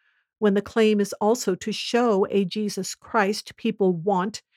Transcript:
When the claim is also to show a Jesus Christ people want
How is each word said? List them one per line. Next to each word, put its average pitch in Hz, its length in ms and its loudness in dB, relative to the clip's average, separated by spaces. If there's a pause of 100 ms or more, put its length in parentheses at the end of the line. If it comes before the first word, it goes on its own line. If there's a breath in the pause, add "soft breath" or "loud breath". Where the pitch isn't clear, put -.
(380)
When 202 160 2
the 202 80 2
claim 214 360 2
is 196 220 -2
also 208 340 0
to 208 180 -6
show 220 580 0
a 202 140 2
Jesus 202 500 -6
Christ - 640 -2
people 208 360 0
want 185 500 -2 (140)